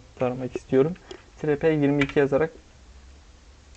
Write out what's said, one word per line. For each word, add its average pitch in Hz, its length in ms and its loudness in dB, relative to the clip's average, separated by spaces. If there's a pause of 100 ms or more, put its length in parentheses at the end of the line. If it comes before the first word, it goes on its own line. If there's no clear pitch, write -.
(180)
taramak 127 380 -6
istiyorum. 139 360 2 (480)
Tire 151 160 -2
P 160 120 0
yirmi 147 340 2
iki 139 160 -2
yazarak 139 320 2 (1300)